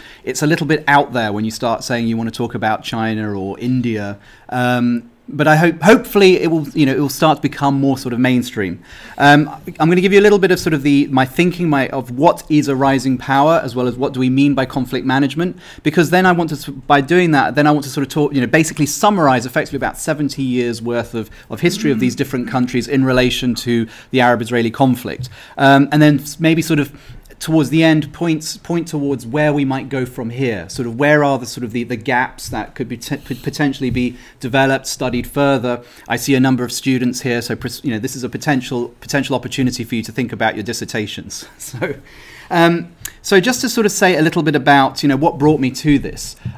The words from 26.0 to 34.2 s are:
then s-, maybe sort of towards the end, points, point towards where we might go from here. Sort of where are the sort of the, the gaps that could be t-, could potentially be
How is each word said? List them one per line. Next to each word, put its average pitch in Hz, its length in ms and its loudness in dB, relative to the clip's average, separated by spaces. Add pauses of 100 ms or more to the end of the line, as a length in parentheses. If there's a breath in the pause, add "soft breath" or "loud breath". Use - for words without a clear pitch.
then 151 200 4
s-, - 180 -14
maybe 160 240 2
sort 156 160 0
of 135 180 -4 (420 loud breath)
towards 156 300 0
the 160 160 2
end, 156 300 2
points, 160 420 -4
point 170 320 -4
towards 139 380 -4
where 151 260 0
we 143 100 0
might 135 280 -4
go 131 160 -4
from 123 240 -8
here. 117 400 -4
Sort 120 180 -6
of 113 100 -8
where 147 240 4
are 139 160 2
the 123 60 -10
sort 120 200 -10
of 107 80 -8
the, 120 120 -4
the 117 100 -8
gaps 123 540 -4
that - 260 -8
could 117 140 -8
be 120 80 -10
t-, 135 220 -8
could - 240 -10
potentially 135 480 -2
be 123 260 -2 (240 loud breath)